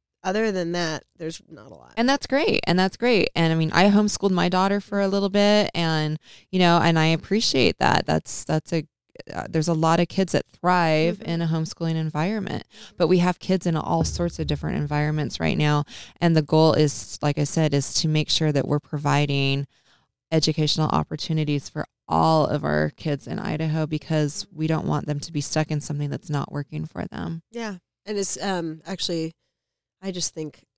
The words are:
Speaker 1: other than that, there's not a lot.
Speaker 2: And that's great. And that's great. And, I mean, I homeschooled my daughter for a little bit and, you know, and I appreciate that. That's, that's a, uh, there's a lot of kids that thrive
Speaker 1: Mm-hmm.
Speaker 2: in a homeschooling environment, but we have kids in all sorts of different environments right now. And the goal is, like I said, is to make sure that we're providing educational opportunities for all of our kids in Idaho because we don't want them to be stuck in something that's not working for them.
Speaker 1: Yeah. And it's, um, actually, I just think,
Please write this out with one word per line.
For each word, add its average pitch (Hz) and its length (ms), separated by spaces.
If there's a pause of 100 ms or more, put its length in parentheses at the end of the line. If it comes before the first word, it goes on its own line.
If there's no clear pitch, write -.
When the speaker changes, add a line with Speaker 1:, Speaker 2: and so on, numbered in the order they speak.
(220)
Speaker 1:
other 208 300
than 175 200
that, 165 320 (120)
there's 160 320
not 120 220
a - 40
lot. 62 220
Speaker 2:
And 240 120
that's 277 180
great. 294 380
And 175 140
that's 190 180
great. 233 400
And, 165 160
I 165 40
mean, 160 160
I 185 120
homeschooled 202 480
my 175 160
daughter 196 320
for 202 200
a 196 80
little 196 200
bit 202 460
and, 156 440 (320)
you 185 80
know, 170 240
and 165 160
I 156 80
appreciate 190 720
that. - 280
That's, - 380
that's - 280
a, 160 120 (480)
uh, - 160
there's 160 200
a 170 60
lot 165 260
of 175 80
kids 190 240
that - 140
thrive 170 720
Speaker 1:
Mm-hmm. - 100
Speaker 2:
in 170 120
a 165 40
homeschooling 160 480
environment, 160 720 (340)
but 175 80
we 180 120
have 175 200
kids 185 280
in 165 100
all 165 280
sorts - 360
of 156 80
different 147 300
environments 147 600
right 78 160
now. 147 280 (360)
And 165 160
the 151 60
goal 160 320
is, - 480
like 147 160
I 147 60
said, 156 280
is 139 220
to - 140
make 151 200
sure 156 240
that 139 140
we're 147 140
providing 143 840 (680)
educational 156 560
opportunities 156 800
for - 180 (220)
all 160 380
of 147 180
our 151 320
kids 143 300
in 160 120
Idaho 156 480
because 151 640
we 156 140
don't 160 200
want 151 200
them 147 140
to 165 120
be 151 80
stuck 151 300
in 151 100
something 147 300
that's 139 200
not 143 220
working 151 340
for - 200
them. 165 440
Speaker 1:
Yeah. 220 260 (280)
And 208 140
it's, - 240
um, 170 440
actually, 165 460 (680)
I 190 100
just 175 220
think, 156 300 (140)